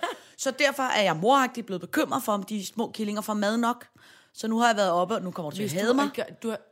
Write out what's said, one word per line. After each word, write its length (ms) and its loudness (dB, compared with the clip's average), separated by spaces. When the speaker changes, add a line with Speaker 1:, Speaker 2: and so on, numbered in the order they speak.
Speaker 1:
<laughs> 340 -8
Speaker 2:
Så 140 -4
derfor 320 2
er 200 2
jeg 140 2
moragtigt 500 2
blevet 140 -6
bekymret 420 -2
for, 100 -2
om 100 0
de 240 -6
små 240 -4
killinger 320 -4
får 120 -4
mad 220 0
nok. 300 0
Så 160 -8
nu 100 0
har 80 6
jeg 100 4
været 140 4
oppe, 240 2
og 80 -2
nu 80 -6
kommer 200 -8
du 60 -10
til 60 -4
at 80 -2
Speaker 1:
Hvis 100 -2
Speaker 2:
hade 80 2
Speaker 1:
du 80 6
Speaker 2:
mig. 80 4
Speaker 1:
ikke 120 -4
gør, 260 -6
du 80 -6
har, 80 -4